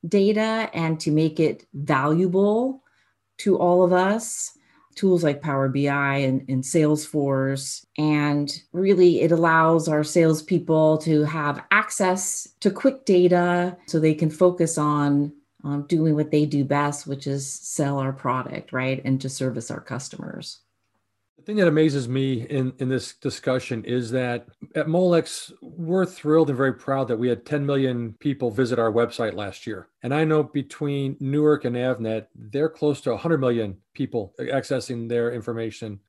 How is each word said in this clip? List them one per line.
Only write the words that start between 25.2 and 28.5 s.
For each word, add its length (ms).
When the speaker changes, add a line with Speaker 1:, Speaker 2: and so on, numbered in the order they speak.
Speaker 2:
we're 460
thrilled 420
and 80
very 160
proud 360
that 100
we 100
had 160
ten 220
million 480
people 360